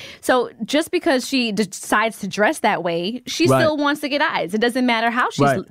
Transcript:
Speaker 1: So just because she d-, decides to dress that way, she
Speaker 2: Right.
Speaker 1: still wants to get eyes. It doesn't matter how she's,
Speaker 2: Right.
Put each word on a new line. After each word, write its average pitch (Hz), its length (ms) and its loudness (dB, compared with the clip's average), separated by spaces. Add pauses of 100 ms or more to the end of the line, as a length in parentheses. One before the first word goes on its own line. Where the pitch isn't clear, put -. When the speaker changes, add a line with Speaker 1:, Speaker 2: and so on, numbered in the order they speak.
(220)
Speaker 1:
So 254 300 0 (120)
just 294 280 0
because 302 360 0
she 247 240 0
d-, 202 120 0
decides 214 560 -2
to 202 80 -8
dress 214 320 0
that 180 240 0
way, 180 420 -2
she 330 220 0
Speaker 2:
Right. 262 140 6
Speaker 1:
still 311 160 2
wants 294 240 0
to 294 80 -4
get 277 120 0
eyes. 185 320 -2
It 214 80 -2
doesn't 254 240 2
matter 233 240 2
how 254 220 0
she's, 143 120 0
Speaker 2:
Right. 139 260 2